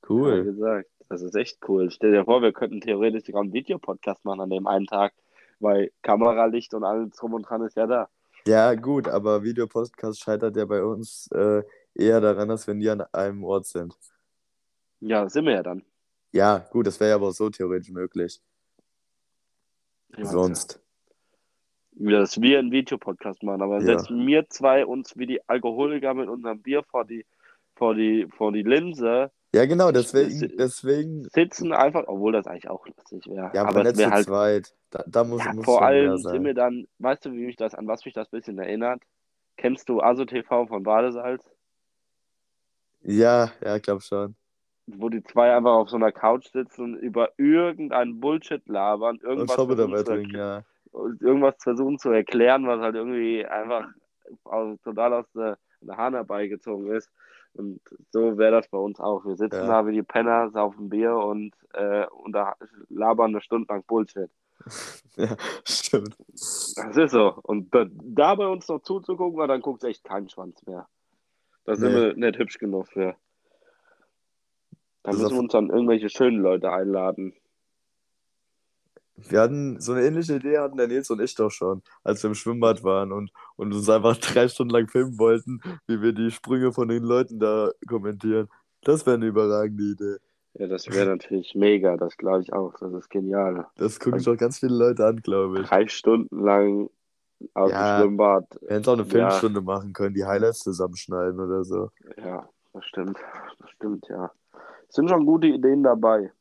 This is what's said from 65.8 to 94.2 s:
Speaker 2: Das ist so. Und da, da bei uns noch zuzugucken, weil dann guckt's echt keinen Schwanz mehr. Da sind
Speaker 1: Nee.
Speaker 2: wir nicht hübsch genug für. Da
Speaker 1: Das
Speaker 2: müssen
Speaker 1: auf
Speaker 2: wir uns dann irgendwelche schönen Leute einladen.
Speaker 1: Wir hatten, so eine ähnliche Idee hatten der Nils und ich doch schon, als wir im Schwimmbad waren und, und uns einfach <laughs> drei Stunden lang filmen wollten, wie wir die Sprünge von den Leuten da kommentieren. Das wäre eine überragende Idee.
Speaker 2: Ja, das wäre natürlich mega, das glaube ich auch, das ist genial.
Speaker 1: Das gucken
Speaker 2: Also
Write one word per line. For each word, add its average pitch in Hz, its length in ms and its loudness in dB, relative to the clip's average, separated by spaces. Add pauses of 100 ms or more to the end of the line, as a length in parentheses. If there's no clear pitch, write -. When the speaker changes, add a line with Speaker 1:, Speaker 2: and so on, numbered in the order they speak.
Speaker 2:
Das - 640 -8
ist 156 140 4
so. 107 320 6
Und 104 320 -4
da, 117 160 6
da 135 440 2
bei 202 120 -2
uns 185 220 -4
noch 156 120 -6
zuzugucken, 180 580 -6
weil 151 100 0
dann 131 120 0
guckt's 127 240 -8
echt 117 200 -8
keinen 98 260 -8
Schwanz 92 340 -18
mehr. 92 240 -14 (800)
Da 107 100 -2
sind 123 160 0
Speaker 1:
Nee. 120 80 4
Speaker 2:
wir 110 140 2
nicht 113 240 -2
hübsch - 200 -4
genug 95 300 -6
für. 92 260 -4 (1900)
Da 101 80 -8
Speaker 1:
Das 98 60 0
Speaker 2:
müssen 107 100 0
Speaker 1:
auf 104 60 0
Speaker 2:
wir 127 80 0
uns 120 120 -2
dann 107 160 4
irgendwelche 113 400 2
schönen 123 320 2
Leute 92 320 2
einladen. 95 600 -4 (1900)
Speaker 1:
Wir 107 120 4
hatten, 135 400 0
so 120 120 -6
eine 127 120 2
ähnliche 156 320 0
Idee 143 220 0
hatten 139 180 -4
der 123 120 0
Nils 131 220 -4
und 107 100 -2
ich 123 140 -4
doch 107 160 0
schon, 92 320 -6 (220)
als 107 180 -2
wir 110 60 -2
im 107 60 -2
Schwimmbad 113 500 0
waren 95 280 0
und, 101 180 -8 (260)
und 104 180 -6
uns 104 140 -2
einfach 113 280 4
<laughs> - 20 -18
drei 123 300 2
Stunden 120 240 -4
lang 117 160 2
filmen 127 300 -2
wollten, 117 420 2 (260)
wie 113 160 -4
wir 117 100 2
die 113 180 -2
Sprünge 127 420 -2
von 120 160 -2
den 117 140 -2
Leuten 120 360 0
da 107 320 2 (180)
kommentieren. 107 600 -2 (340)
Das 156 240 2
wäre 127 100 6
eine 113 100 -2
überragende 107 580 0
Idee. 101 320 -6 (380)
Speaker 2:
Ja, 101 120 -6
das 92 240 -6
wäre 98 200 0
natürlich 92 440 -6
mega, 101 420 4
das 87 200 -6
glaube 95 260 0
ich - 100 -10
auch, 95 260 -6
das 90 140 -10
ist 90 160 -12
genial. 95 580 -2 (100)
Speaker 1:
Das 110 220 -4
gucken 123 160 -2
Speaker 2:
Also 123 180 0